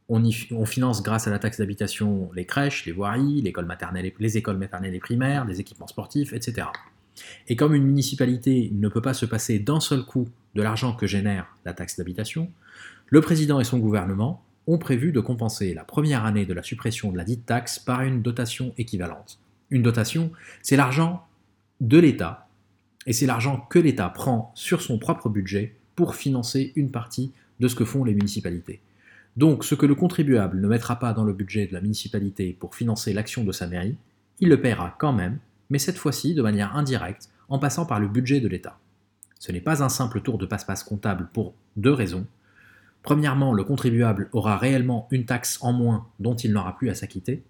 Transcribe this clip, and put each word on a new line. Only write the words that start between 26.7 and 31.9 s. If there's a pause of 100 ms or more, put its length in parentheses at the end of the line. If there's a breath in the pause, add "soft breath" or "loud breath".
une
partie (280 soft breath)
de
ce
que
font
les
municipalités. (560 soft breath)
Donc,
ce
que
le
contribuable
ne
mettra
pas
dans
le
budget
de
la
municipalité